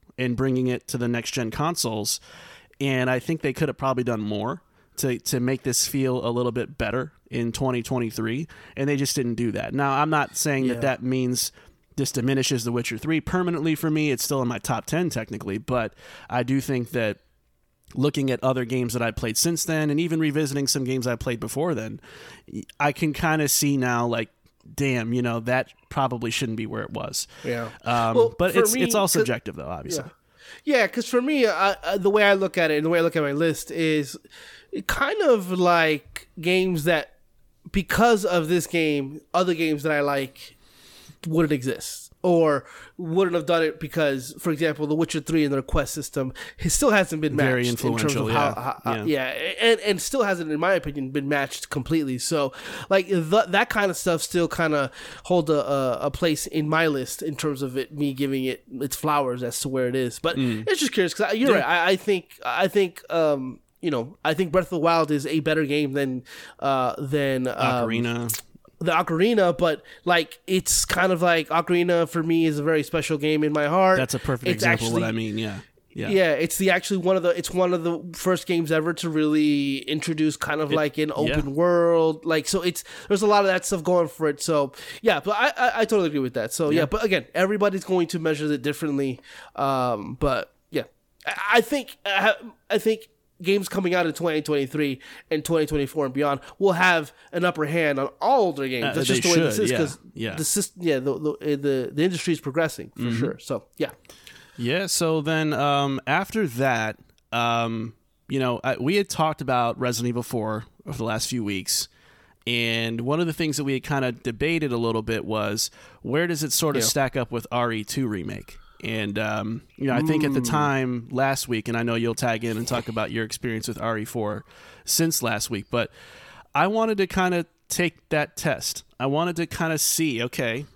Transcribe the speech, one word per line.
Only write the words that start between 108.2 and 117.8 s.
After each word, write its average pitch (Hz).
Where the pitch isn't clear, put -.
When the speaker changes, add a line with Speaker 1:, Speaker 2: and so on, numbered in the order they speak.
Speaker 1:
you 135
know, 127
I, 131
we 165
had 202
talked 156
about 123
Resident 123
Evil 120
four 110
over 143
the 120
last 110
few 120
weeks, 101
and 117
one 143
of 175
the 160
things 156
that 147
we 135
had 127
kinda 135
debated 143
a 120
little 113
bit 110
was, 107
where 160
does 160
it 135
sorta 147
Speaker 2:
Yeah. 110
Speaker 1:
stack 135
up 120
with 113
R 120
E 107